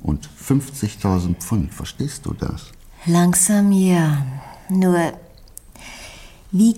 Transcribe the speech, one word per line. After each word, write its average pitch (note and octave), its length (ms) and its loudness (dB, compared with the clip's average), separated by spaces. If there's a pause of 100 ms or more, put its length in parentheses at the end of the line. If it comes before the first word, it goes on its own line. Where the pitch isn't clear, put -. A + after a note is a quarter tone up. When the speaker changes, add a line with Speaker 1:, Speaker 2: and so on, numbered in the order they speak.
Speaker 1:
und D2+ 340 -4
fünfzigtausend G2 1040 -2
Pfund. E2+ 300 -2
Verstehst - 540 -10
du - 80 -4
das? - 320 -6 (400)
Speaker 2:
Langsam F3+ 680 4
ja. F3+ 460 4 (500)
Nur, F3+ 460 2 (1400)
wie A3 280 4